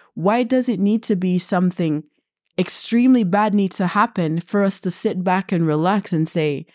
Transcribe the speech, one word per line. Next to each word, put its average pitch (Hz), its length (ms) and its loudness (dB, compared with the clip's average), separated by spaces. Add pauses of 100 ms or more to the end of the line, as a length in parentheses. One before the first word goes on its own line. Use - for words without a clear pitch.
(140)
Why 202 280 0
does 254 260 0
it 202 120 -2
need 208 240 0
to 208 120 0
be 180 220 0
something 175 680 -2 (540)
extremely 240 640 2
bad 202 300 0
needs 196 220 0
to 185 120 0
happen 170 520 -2
for 202 220 -2
us 196 180 0
to 185 100 -4
sit 185 340 0
back 185 280 0
and 170 140 2
relax 170 460 0
and 160 160 0
say, 151 460 -2